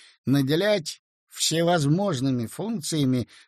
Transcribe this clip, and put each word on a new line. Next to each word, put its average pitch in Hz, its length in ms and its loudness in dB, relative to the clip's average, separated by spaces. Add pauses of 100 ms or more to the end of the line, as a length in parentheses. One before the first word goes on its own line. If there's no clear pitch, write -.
(260)
наделять 151 760 0 (260)
всевозможными 156 1160 0
функциями 147 840 -2 (200)